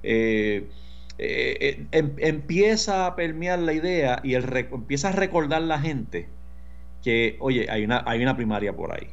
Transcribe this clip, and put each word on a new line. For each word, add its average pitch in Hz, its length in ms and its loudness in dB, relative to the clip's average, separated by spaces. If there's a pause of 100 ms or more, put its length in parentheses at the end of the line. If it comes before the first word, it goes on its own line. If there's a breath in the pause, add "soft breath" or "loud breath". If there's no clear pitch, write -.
Eh, 107 680 2 (480 loud breath)
eh, - 420 -2
eh, 139 320 0
em-, 151 260 2
empieza 185 880 2
a 180 120 -2
permear 170 420 -2
la 165 140 2
idea 156 500 2
y 131 120 2
el 127 80 2
re-, 127 280 -2
empieza 139 380 -2
a - 20 2
recordar 175 520 2
la 156 160 0
gente 131 500 -4 (760 loud breath)
que, 113 380 4
oye, 123 280 2
hay 107 140 0
una, 120 240 2
hay 117 160 2
una 131 140 2
primaria 104 360 0
por 85 200 -6
ahí. - 200 -8